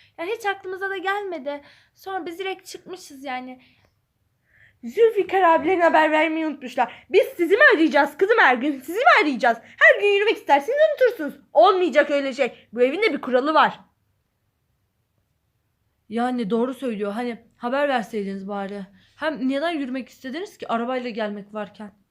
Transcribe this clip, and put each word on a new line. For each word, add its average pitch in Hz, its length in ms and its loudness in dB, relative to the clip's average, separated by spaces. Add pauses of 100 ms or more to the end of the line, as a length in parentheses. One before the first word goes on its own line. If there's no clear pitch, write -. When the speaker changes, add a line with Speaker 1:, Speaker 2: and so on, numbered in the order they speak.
(180)
Speaker 1:
Yani 339 140 -8
hiç 466 140 -8
aklımıza 392 440 -6
da 392 80 -8
gelmedi. 339 640 -6 (340)
Sonra 370 300 -10
biz 339 140 -12
direkt 381 260 -8
çıkmışız 330 580 -18
yani. 254 380 -12 (1200)
Speaker 2:
Zülfikar 381 580 2
abilerin 330 400 2
haber 311 300 4
vermeyi 311 360 0
unutmuşlar. 247 640 -6
Biz 440 180 4
sizi 339 300 0
mi 554 60 6 (100)
arayacağız 294 440 2
kızım 427 220 2
her 269 160 6
gün? 269 240 -4
Sizi 349 200 -8
mi 554 60 -2 (160)
arayacağız? 240 360 0 (200)
Her 539 240 6
gün 403 60 2
yürümek 403 300 2
isterseniz 311 420 0 (100)
unutursunuz. 480 520 -2 (120)
Olmayacak 311 580 4
öyle 277 220 -2
şey. 240 400 -4
Bu 240 80 -4
evin 277 200 2
de 392 120 2
bir 285 80 -6
kuralı 262 320 0
var. 240 260 2 (2250)
Speaker 1:
Yani 240 400 -4
doğru 240 240 0
söylüyor. 208 380 -6
Hani 233 340 -8 (120)
haber 277 320 -2
verseydiniz 196 580 -6
bari. 202 380 -8 (300)
Hem 262 340 -4
neden 285 220 -2
yürümek 269 380 -8
istediniz 311 480 -12
ki - 100 -14
arabayla 240 420 -4
gelmek 208 440 -8
varken? 208 380 -12 (200)